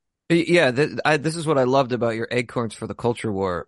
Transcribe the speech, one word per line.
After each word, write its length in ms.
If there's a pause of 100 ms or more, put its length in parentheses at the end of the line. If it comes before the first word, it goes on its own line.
(300)
Y-, 180
yeah, 220
th-, 340
I, 140
this 180
is 120
what 100
I 60
loved 280
about 240
your 140
Acorns 460
for 100
the 80
Culture 380
War 360